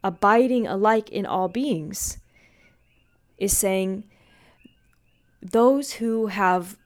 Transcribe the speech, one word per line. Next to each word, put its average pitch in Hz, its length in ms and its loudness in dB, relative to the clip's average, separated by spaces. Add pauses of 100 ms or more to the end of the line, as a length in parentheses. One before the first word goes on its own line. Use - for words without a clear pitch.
abiding 226 600 2
alike 214 420 2
in 196 160 -6
all 185 240 -2
beings," 196 680 -4 (1200)
is 196 180 -2
saying 190 480 -2 (1400)
those 247 520 2
who 226 340 -2
have 185 600 0